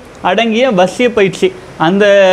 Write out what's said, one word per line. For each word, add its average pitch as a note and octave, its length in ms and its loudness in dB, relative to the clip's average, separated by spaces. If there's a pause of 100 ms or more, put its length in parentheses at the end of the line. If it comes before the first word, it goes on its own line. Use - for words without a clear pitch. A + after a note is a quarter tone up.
(220)
அடங்கிய A3 480 -2
வசிய G3 420 0
பயிற்சி. G3 400 -2 (240)
அந்த F#3+ 300 0 (260)